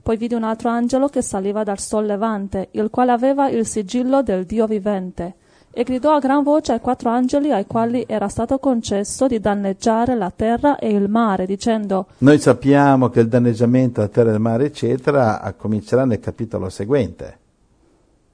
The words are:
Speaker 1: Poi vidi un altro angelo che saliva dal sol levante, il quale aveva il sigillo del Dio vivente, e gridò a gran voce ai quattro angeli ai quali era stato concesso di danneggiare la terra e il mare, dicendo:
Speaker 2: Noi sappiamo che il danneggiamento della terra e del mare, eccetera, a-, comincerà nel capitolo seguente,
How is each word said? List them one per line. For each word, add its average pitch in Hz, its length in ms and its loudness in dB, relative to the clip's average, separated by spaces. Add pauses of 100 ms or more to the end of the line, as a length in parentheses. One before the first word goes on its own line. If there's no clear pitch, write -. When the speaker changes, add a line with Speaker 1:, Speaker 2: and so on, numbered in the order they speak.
Speaker 1:
Poi 226 160 -2
vidi 226 160 -4
un 226 100 -2
altro 226 260 -2
angelo 240 380 0
che 277 140 -2
saliva 202 420 -4
dal 196 160 -4
sol 214 280 -2
levante, 202 640 -4
il 214 180 -2
quale 247 220 2
aveva 269 380 2
il 226 160 0
sigillo 247 560 -2
del 190 240 -2
Dio 220 220 0
vivente, 190 680 -4 (420)
e 247 60 -2
gridò 254 300 0
a 294 60 4
gran 269 220 2
voce 294 300 2
ai 233 80 0
quattro 247 300 -2
angeli 254 420 0
ai 208 160 0
quali 233 400 -2
era 202 220 -2
stato 240 300 -2
concesso 226 680 -2
di 233 140 0
danneggiare 214 760 0
la 190 180 -2
terra 240 440 0
e - 140 -4
il 202 180 2
mare, 208 360 2
dicendo: 196 600 -2 (140)
Speaker 2:
Noi 147 200 6
sappiamo 139 680 4
che 120 100 2
il 113 80 4
danneggiamento 120 720 2
della 107 140 0
terra 120 160 4
e - 20 2
del 107 100 0
mare, 117 260 0
eccetera, 127 760 0
a-, 101 120 -8
comincerà 107 520 -2
nel 113 160 0
capitolo 104 480 -8
seguente, 101 680 -4 (960)